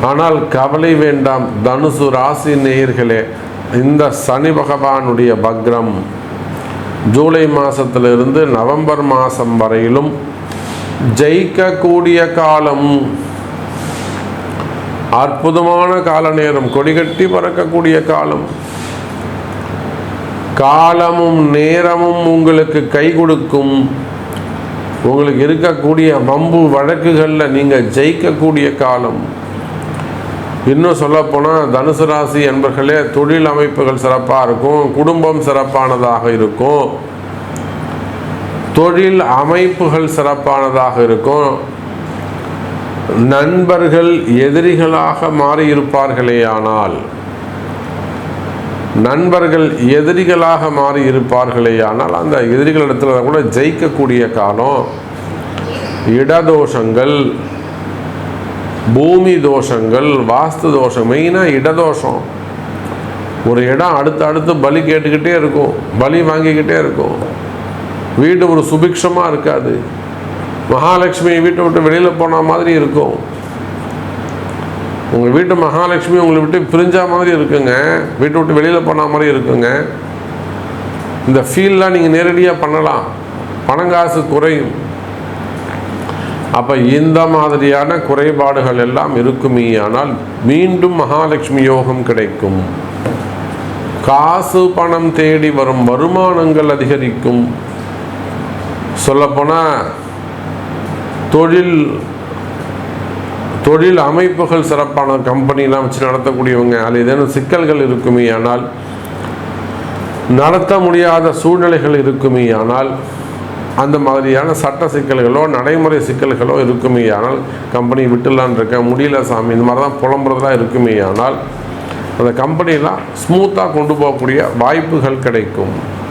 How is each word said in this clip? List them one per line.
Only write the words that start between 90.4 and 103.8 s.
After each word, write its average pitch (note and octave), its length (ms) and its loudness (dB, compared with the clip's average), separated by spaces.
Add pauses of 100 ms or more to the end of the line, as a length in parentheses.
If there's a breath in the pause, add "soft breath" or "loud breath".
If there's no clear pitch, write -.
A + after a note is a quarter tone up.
மீண்டும் F3+ 500 2
மகாலட்சுமி D3 680 0
யோகம் B2+ 400 2
கிடைக்கும். G#2 580 0 (1500)
காசு F3+ 720 2
பணம் E3 360 0
தேடி D#3 380 2
வரும் C3 340 2
வருமானங்கள் D#3+ 840 2
அதிகரிக்கும். B2 800 0 (1600)
சொல்லப்போனா C#3+ 560 2 (1700)
தொழில், E3 640 2 (1700)
தொழில் E3 340 4